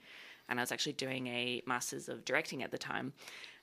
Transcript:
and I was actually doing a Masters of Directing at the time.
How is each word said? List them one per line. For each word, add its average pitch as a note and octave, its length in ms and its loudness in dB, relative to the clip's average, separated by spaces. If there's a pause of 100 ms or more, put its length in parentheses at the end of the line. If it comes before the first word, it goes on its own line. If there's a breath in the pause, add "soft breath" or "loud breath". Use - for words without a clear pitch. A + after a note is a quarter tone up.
(500 loud breath)
and B2 100 4
I - 20 6
was B2 80 2
actually C#3 220 2
doing C3 360 0
a A#2+ 380 2
Masters C3 440 0
of A#2+ 160 -6
Directing C3+ 360 2
at - 80 -2
the C3 80 0
time. - 360 -2 (480 loud breath)